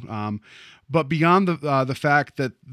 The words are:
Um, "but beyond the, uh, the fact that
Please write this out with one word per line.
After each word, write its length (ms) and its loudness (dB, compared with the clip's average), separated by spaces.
Um, 320 -6
"but 200 0
beyond 380 4
the, 200 -4
uh, 160 2
the 100 -4
fact 440 0
that 160 -4